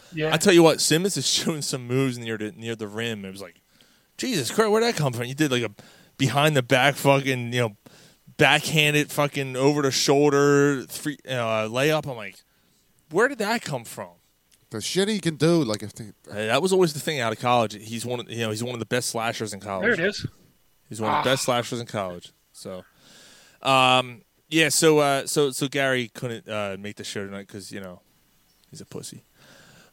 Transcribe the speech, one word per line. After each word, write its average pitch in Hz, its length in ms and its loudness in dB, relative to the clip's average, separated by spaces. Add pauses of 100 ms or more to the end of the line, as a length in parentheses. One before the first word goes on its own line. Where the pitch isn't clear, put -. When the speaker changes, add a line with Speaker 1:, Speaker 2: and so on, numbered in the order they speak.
(120)
Speaker 1:
Yeah. 156 220 -2
Speaker 2:
I - 20 2
tell 185 160 4
you 170 100 10
what, 156 180 6
Simmons 175 360 0
is 135 100 -4
showing 156 360 -2
some 127 240 -8
moves 123 320 0
near 113 180 -6
the, 104 160 -6
near 113 240 -8
the 107 120 -10
rim. 107 360 -6
It 95 60 -12
was 98 100 -16
like, 90 220 -18 (560)
"Jesus 185 320 -2
Christ, 214 200 2
where'd 220 140 2
that 233 120 0
come 143 180 0
from?" 120 100 -4
You 131 100 -8
did, 147 160 2
like, 123 120 2
a 104 80 -4 (480)
behind 143 380 2
the 135 60 4
back 131 340 2
fucking, 131 580 2
you 123 60 2
know, 107 160 -2 (600)
backhanded 147 760 4
fucking 139 460 -4
over 147 260 4
the 139 100 2
shoulder 143 920 4
three, 143 340 -10 (100)
uh, 110 420 -2
layup. 151 420 0
I'm 123 60 -10
like, 98 200 -14 (760)
"Where 208 180 2
did 269 100 -6
that 214 240 -4
come 123 220 -8
from?" 95 240 -14 (640)
Speaker 3:
The 110 100 -8
shit 185 260 -2
he 214 140 -2
can 160 160 -4
do, 160 280 4
like, 107 180 -4
if 104 100 -12
they 113 140 -16 (260)
Speaker 2:
Hey, 107 140 -4
that 127 160 2
was 190 100 2
always 180 220 4
the 143 60 -8
thing 151 200 -4
out 113 100 0
of 110 80 -6
college. 120 360 2
He's 113 320 -10
one 123 140 -4
of, - 100 -14
you 113 80 -8
know, 113 120 -2
he's 107 140 -4
one 123 80 -6
of 120 80 -8
the 110 60 -6
best 123 240 -2
slashers 113 420 -4
in 98 80 -12
college. 98 220 -6
Speaker 1:
There - 240 0
it - 40 2
is. - 160 -10 (640)
Speaker 2:
He's 110 100 -12
one 110 160 -2
of 147 100 0
the 123 60 2
Speaker 1:
Ah. - 20 4
Speaker 2:
best 135 120 -2
slashers 120 340 -2
in 117 80 -10
college. 92 460 -8 (220)
So, 92 280 -14 (800)
um, 127 640 4 (260)
yeah, 156 220 2
so, 156 300 6
uh, 139 260 2
so, 143 240 0
so 135 180 -4
Gary 131 460 -2
couldn't, 117 340 -10
uh, 101 320 -6
make 104 160 -12
the 104 80 -14
show 101 220 -8
tonight 98 220 -14
'cause, 95 220 -16
you 107 100 -12
know, 90 200 -16 (720)
he's - 100 -20
a - 60 -18
pussy, - 380 -16 (680)